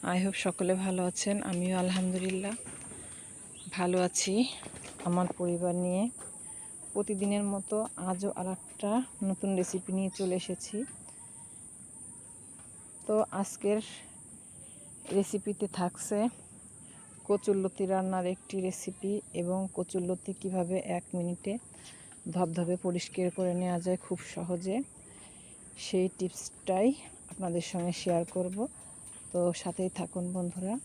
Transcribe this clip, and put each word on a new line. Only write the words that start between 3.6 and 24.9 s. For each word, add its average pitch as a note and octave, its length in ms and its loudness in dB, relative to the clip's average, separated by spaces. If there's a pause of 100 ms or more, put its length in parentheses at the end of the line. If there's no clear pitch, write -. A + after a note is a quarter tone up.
ভালো F3+ 220 4 (100)
আছি - 260 2 (760)
আমার F3+ 180 6 (140)
পরিবার F3 340 2 (100)
নিয়ে। F3+ 180 2 (920)
প্রতিদিনের G3+ 600 2
মতো G3+ 240 0 (340)
আজও F#3 200 0 (100)
আর F3+ 160 0
একটা - 340 -4 (380)
নতুন F#3+ 300 2
রেসিপি F#3 400 0
নিয়ে F#3+ 200 2
চলে F#3 240 2
এসেছি। - 340 -6 (2250)
তো G#3+ 80 4 (260)
আজকের G3+ 400 2 (1400)
রেসিপিতে G3+ 500 0 (140)
থাকছে F3+ 380 0 (1120)
কচুরলতি G3 640 4
রান্নার F#3 420 4
একটি - 220 -6 (100)
রেসিপি F#3+ 460 -2 (300)
এবং F3+ 160 2 (180)
কচুরলতি F3+ 640 0
কিভাবে F#3 360 2 (220)
এক F3 60 -4 (120)
মিনিটে F3 360 0 (840)
ধবধবে F3 400 4 (120)
পরিষ্কার F3+ 500 2
করে F3+ 240 2
নেওয়া F3+ 240 2
যায় F#3 220 4
খুব F3+ 120 -2 (160)
সহজে, F3+ 420 0 (1080)